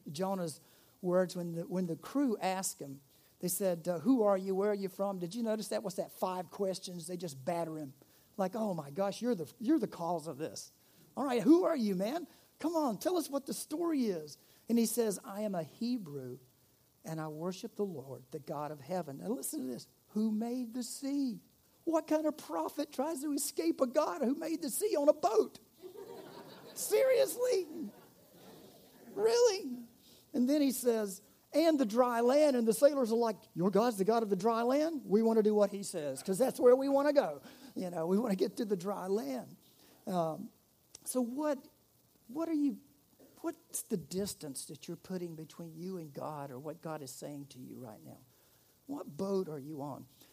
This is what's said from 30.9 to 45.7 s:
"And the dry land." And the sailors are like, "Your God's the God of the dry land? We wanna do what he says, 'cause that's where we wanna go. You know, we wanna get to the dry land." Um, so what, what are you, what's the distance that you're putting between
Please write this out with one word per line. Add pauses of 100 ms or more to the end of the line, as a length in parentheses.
"And
the
dry
land."
And
the
sailors
are
like, (160)
"Your
God's
the
God
of
the
dry
land?
We
wanna
do
what
he
says,
'cause
that's
where
we
wanna
go. (320)
You
know,
we
wanna
get
to
the
dry
land." (520)
Um, (560)
so
what, (720)
what
are
you, (640)
what's
the
distance
that
you're
putting
between